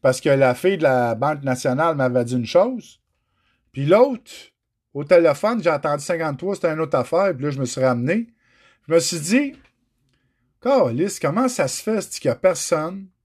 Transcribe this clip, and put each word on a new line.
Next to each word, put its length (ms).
parce 200
que 80
la 260
fille 220
de 60
la 300
Banque 300
nationale 540
m'avait 260
dit 120
une 100
chose. 560
Puis 120
l'autre, 460
au 100
téléphone, 580
j'ai 100
entendu 340
cinquante-trois, 500
c'était 160
une 80
autre 180
affaire, 380
puis 80
là, 80
je 80
me 60
suis 180
ramené. 440
Je 60
me 80
suis 180
dit, « 360
Câlisse, 580
comment 300
ça 180
se 160
fait, 160
c'est 220
qu'il 80
y 20
a 40
personne 760